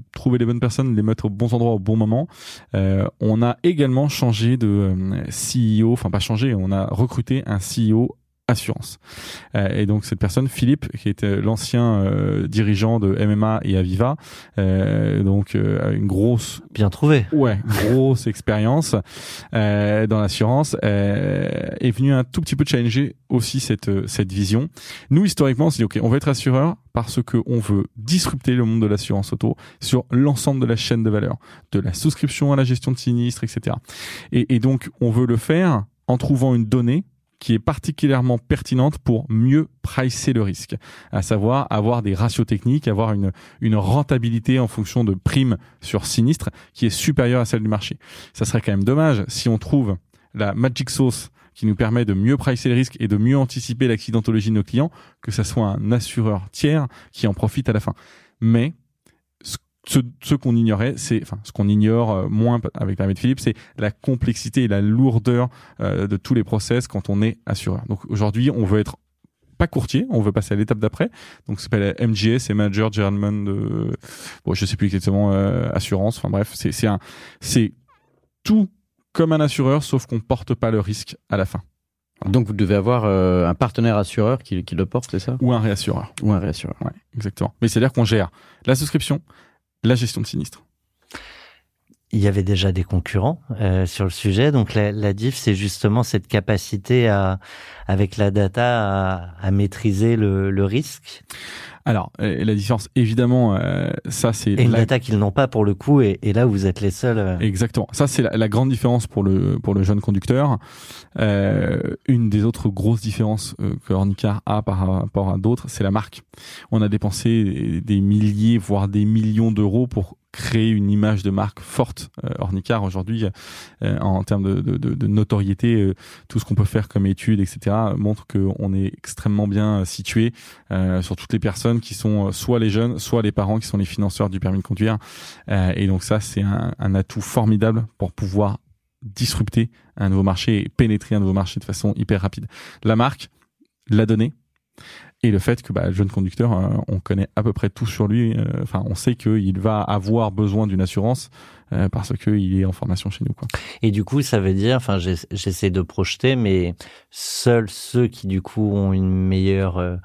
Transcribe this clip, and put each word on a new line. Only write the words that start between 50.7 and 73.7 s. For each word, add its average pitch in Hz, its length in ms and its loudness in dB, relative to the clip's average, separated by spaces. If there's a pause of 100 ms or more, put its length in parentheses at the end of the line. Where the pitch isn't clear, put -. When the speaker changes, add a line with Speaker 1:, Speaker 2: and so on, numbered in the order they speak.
Speaker 1:
sauce - 400 0 (240)
qui - 120 -8
nous 107 100 2
permet 117 280 2
de 104 100 0
mieux 110 240 2
pricer 127 320 -2
le 120 60 2
risque 127 240 0
et 113 80 -2
de 104 100 2
mieux 120 200 4
anticiper 127 500 -2
l'accidentologie 110 640 0
de 110 60 0
nos 104 80 2
clients, 139 280 -2 (300)
que - 100 -8
ça 107 120 -2
soit 113 240 0
un 104 240 -2
assureur 107 600 -2
tiers 147 360 0 (240)
qui - 160 -2
en 101 60 0
profite 117 360 -2
à 113 40 0
la 107 60 2
fin. 104 140 -4 (480)
Mais 117 320 2 (680)
ce, - 140 -10 (320)
ce, - 120 2 (220)
ce - 140 0
qu'on 123 220 0
ignorait, 113 400 2
c'est, - 240 -2
enfin, - 220 -12
ce - 100 -20
qu'on 104 160 0
ignore, 110 420 4
euh, 98 160 -2
moins 113 320 2
p-, 113 140 -6
avec 98 260 -4
l'arrivée 98 140 2
de 95 60 -4
Philippe, 131 200 0
c'est 113 140 0 (240)
la 107 120 -2
complexité 123 720 -2
et 123 40 2
la 101 140 2
lourdeur, 120 640 2 (320)
euh, 95 280 -2
de 101 100 -2
tous - 160 -4
les 117 100 2
process 117 460 -2
quand - 200 -6
on 101 120 0
est 113 240 0
assureur. 104 420 -4
Donc 104 120 -4 (100)
aujourd'hui, 107 420 0
on 113 140 -2
veut 101 140 2
être - 180 -4 (600)
pas 170 100 0
courtier, 139 420 0
on 160 100 2
veut 104 140 2
passer 104 220 -2
à - 20 0
l'étape 107 220 0
d'après. 110 300 -2 (380)
Donc 104 140 -6
ça - 80 -12
s'appelle 101 300 0
M 113 140 0
G 107 220 2
S 127 140 -2
et 104 40 0
Manager 104 380 0
German 101 540 -2
de, 104 500 -4 (480)